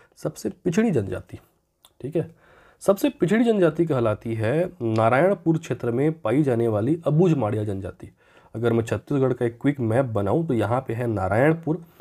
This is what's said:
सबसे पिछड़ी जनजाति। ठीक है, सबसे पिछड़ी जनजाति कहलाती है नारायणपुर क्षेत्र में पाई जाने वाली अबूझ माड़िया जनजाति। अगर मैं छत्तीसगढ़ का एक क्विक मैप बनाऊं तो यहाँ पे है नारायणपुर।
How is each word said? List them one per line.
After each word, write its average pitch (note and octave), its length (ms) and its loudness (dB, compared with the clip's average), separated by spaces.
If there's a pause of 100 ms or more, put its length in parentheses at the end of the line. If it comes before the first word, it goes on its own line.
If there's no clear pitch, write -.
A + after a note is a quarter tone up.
(200)
सबसे - 360 -8
पिछड़ी G3+ 360 0
जनजाति। G2 480 -4 (640)
ठीक D3+ 140 -8
है, E3 140 -4 (520)
सबसे G3+ 300 0
पिछड़ी G#3 320 0
जनजाति F3 420 2
कहलाती A#2 500 -2
है C3 360 -2 (120)
नारायणपुर C3+ 760 2
क्षेत्र A#2+ 340 -6
में C#3 220 0
पाई C3+ 300 0
जाने A#2 260 2
वाली A#2 380 0
अबूझ D#3+ 260 4
माड़िया G#2+ 300 -2
जनजाति। G2 480 -8 (440)
अगर A2+ 180 0
मैं A2+ 100 4
छत्तीसगढ़ B2+ 500 0
का B2 120 -4
एक A#2 160 -6
क्विक C#3+ 200 0
मैप A#2+ 260 2
बनाऊं G#2+ 380 0
तो D#3 80 -2
यहाँ A2+ 340 0
पे A2+ 60 -4
है A#2+ 160 -4
नारायणपुर। C3 760 0 (160)